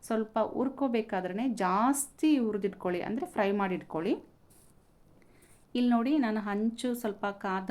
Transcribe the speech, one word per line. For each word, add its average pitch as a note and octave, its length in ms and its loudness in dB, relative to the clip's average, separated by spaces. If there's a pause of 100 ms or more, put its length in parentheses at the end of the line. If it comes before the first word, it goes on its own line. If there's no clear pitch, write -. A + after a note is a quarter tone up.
ಸ್ವಲ್ಪ A3 380 -2
ಹುರ್ಕೋಬೇಕಾದ್ರೇ A3 1080 -2
ಜಾಸ್ತಿ A#3 880 2
ಹುರಿದಿಟ್ಕೊಳ್ಳಿ, G3 640 -2
ಅಂದರೆ A#3+ 240 -4
ಫ್ರೈ G3+ 260 0
ಮಾಡಿಟ್ಕೊಳ್ಳಿ. F#3+ 640 0 (1600)
ಇಲ್ಲಿ B3 140 2
ನೋಡಿ, A#3+ 280 4
ನಾನು A3 220 2
ಹಂಚು A3 540 -2
ಸ್ವಲ್ಪ G#3+ 320 -4
ಕಾದ F#3+ 460 -4